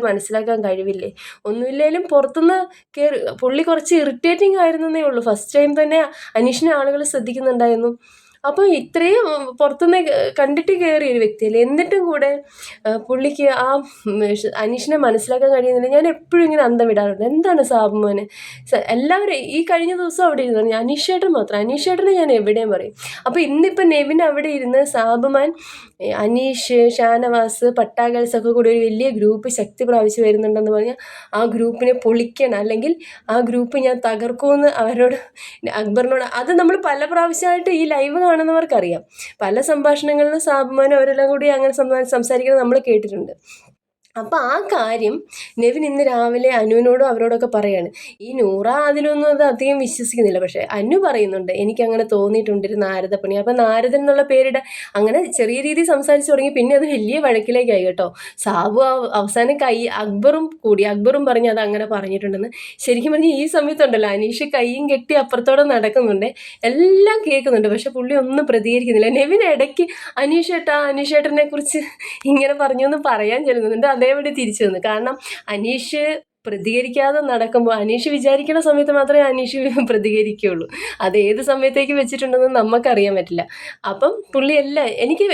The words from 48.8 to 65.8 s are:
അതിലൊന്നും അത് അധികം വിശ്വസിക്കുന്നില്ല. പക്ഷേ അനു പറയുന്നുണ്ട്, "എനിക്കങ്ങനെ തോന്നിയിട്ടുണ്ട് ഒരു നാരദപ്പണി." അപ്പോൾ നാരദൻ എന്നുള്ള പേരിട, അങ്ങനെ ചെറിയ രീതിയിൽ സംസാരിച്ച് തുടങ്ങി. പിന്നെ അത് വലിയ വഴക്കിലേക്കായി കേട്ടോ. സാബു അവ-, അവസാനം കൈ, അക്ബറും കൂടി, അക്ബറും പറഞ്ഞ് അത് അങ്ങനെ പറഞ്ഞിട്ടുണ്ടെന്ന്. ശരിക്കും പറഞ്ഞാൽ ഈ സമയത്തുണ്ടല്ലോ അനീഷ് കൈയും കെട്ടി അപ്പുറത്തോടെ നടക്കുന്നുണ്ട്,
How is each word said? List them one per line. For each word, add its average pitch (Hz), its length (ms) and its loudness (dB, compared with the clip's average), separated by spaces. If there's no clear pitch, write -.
അതിലൊന്നും 294 480 0
അത് 294 120 2
അധികം 269 360 2
വിശ്വസിക്കുന്നില്ല. 233 600 -2
പക്ഷേ 185 300 -6
അനു 214 280 0
പറയുന്നുണ്ട്, 202 540 -2
"എനിക്കങ്ങനെ 220 520 -2
തോന്നിയിട്ടുണ്ട് 208 640 0
ഒരു 208 100 -6
നാരദപ്പണി." 196 580 -4
അപ്പോൾ 202 220 -2
നാരദൻ 240 440 2
എന്നുള്ള 285 320 2
പേരിട, 262 260 2
അങ്ങനെ 220 280 2
ചെറിയ 240 300 0
രീതിയിൽ 302 300 0
സംസാരിച്ച് 285 400 2
തുടങ്ങി. 277 260 0
പിന്നെ 254 180 4
അത് 294 100 2
വലിയ 247 320 -2
വഴക്കിലേക്കായി 233 640 0
കേട്ടോ. 185 220 -2
സാബു 208 460 0
അവ-, 262 300 -2
അവസാനം 233 480 0
കൈ, 247 140 0
അക്ബറും 254 440 0
കൂടി, 208 220 2
അക്ബറും 214 420 0
പറഞ്ഞ് 233 240 2
അത് 220 100 -2
അങ്ങനെ 214 340 -4
പറഞ്ഞിട്ടുണ്ടെന്ന്. 196 560 -6
ശരിക്കും 240 340 -2
പറഞ്ഞാൽ 311 220 2
ഈ 285 120 -2
സമയത്തുണ്ടല്ലോ 294 640 0
അനീഷ് 226 440 -4
കൈയും 254 340 -2
കെട്ടി 269 260 -2
അപ്പുറത്തോടെ 262 520 2
നടക്കുന്നുണ്ട്, 214 600 0